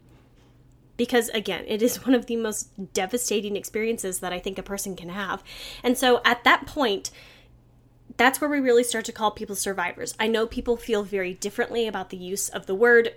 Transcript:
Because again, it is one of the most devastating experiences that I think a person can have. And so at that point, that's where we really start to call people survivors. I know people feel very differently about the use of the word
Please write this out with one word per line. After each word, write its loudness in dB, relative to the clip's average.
Because 2
again, -4
it -2
is 0
one 6
of 2
the -2
most -6
devastating -2
experiences -4
that -6
I -6
think -8
a -10
person -6
can -12
have. -6
And 2
so 4
at 2
that 6
point, -2
that's 4
where 0
we 2
really 6
start -2
to -8
call 0
people -10
survivors. -4
I 2
know 2
people -2
feel -2
very -2
differently -2
about -6
the -10
use -6
of -10
the -2
word 6